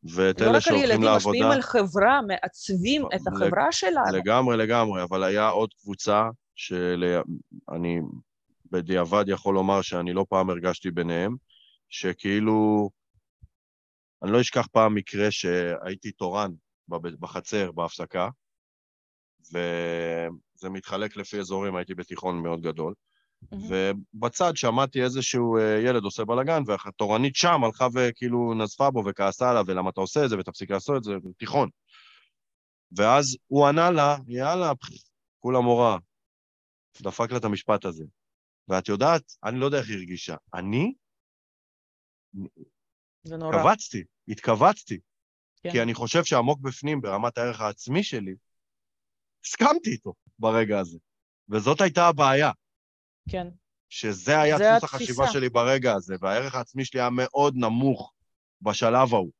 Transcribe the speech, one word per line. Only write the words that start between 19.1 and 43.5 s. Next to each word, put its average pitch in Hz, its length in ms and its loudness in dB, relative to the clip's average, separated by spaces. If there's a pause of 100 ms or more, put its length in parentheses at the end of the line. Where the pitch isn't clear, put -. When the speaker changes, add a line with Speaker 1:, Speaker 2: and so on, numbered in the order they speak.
Speaker 1:
וזה 85 1300 -6
מתחלק 98 460 -8
לפי 101 240 -10
אזורים, 95 360 -6
הייתי 90 200 -8
בתיכון 87 480 -6
מאוד 85 180 -4
גדול, 80 320 -6 (580)
Speaker 2:
מהמם. 98 420 -4 (200)
Speaker 1:
ובצד 135 440 -2
שמעתי 131 460 0
איזשהו, 123 540 0
אה, 107 280 2
ילד 120 180 2
עושה 101 220 -6
בלגן, 135 400 0
והתורנית 107 680 -2
שם 170 280 4
הלכה 117 300 0
וכאילו 120 600 0
נזפה 113 380 0
בו 123 140 -2
וכעסה 98 440 0
עליו, 117 180 4
"ולמה 92 220 -2
אתה 95 120 -6
עושה 95 240 0
את 127 40 0
זה, 110 80 -2
ותפסיק 92 340 -8
לעשות 101 260 -2
את 123 60 -6
זה", 104 100 -6 (240)
תיכון. 131 320 -2 (1200)
ואז 127 460 4 (100)
הוא 143 200 4
ענה 165 240 4
לה, 147 260 4 (100)
"יאללה, 143 480 -2
פח, - 120 -18 (520)
כולה 127 200 0
מורה." 120 380 4 (1040)
דפק 113 300 -4
לה 127 60 -4
את 113 80 -6
המשפט 104 400 -2
הזה. 82 200 -10 (600)
ואת 95 200 -2
יודעת, 139 360 2 (200)
אני 113 160 -6
לא 131 60 0
יודע 143 120 0
איך 120 100 -4
היא 107 100 -8
הרגישה. 90 380 -10 (180)
אני 110 400 -2 (2250)
Speaker 2:
זה 160 140 -14
נורא. 160 180 -4